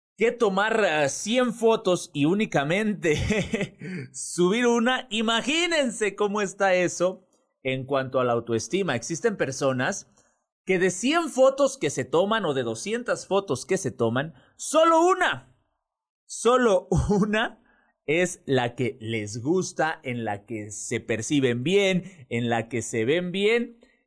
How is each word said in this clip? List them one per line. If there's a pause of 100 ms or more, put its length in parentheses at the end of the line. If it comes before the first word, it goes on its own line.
(160)
que
tomar,
ah,
cien
fotos
y
únicamente (300)
<laughs>
subir
una,
imagínense
cómo
está
eso (380)
en
cuanto
a
la
autoestima.
Existen
personas (560)
que
de
cien
fotos
que
se
toman
o
de
doscientas
fotos
que
se
toman, (220)
solo
una, (720)
solo
<laughs>
una (420)
es
la
que
les
gusta,
en
la
que
se
perciben
bien,
en
la
que
se
ven
bien. (280)